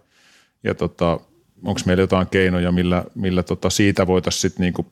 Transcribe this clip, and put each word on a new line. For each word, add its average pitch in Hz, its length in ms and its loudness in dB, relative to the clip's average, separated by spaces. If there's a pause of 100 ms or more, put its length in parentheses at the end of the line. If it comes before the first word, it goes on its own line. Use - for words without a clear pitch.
(640)
ja 98 100 -2
tota, 85 460 -2 (440)
onko 95 220 -2
meillä 95 160 2
jotain 92 240 2
keinoja, 90 460 0
millä, 90 320 0 (100)
millä 90 280 -2
tota 92 280 -2
siitä 98 360 2
voitaisiin 92 340 0
sit - 180 -2
niin 90 140 0
kuin - 200 -6